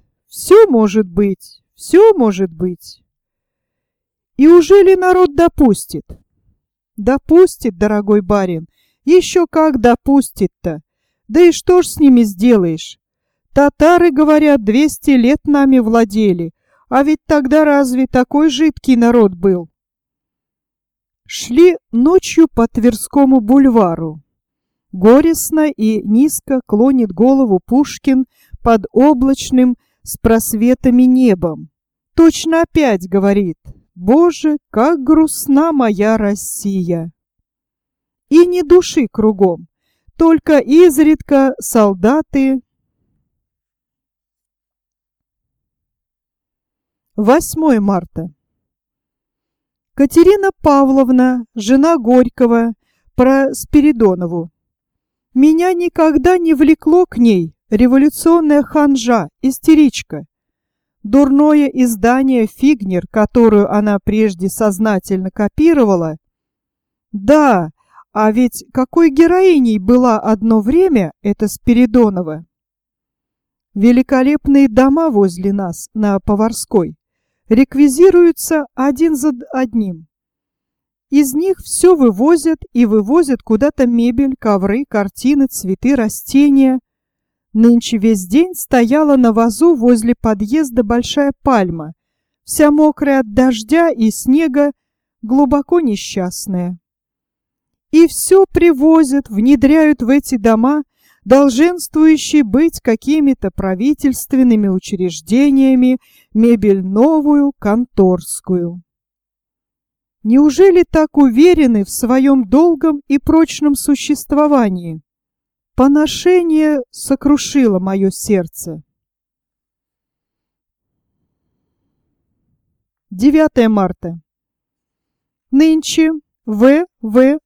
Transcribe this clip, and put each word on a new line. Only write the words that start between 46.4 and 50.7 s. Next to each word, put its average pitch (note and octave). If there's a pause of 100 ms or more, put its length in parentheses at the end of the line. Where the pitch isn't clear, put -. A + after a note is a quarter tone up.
Восьмое C4
марта. F3 (1700)
Катерина F#4 (100)
Павловна, C4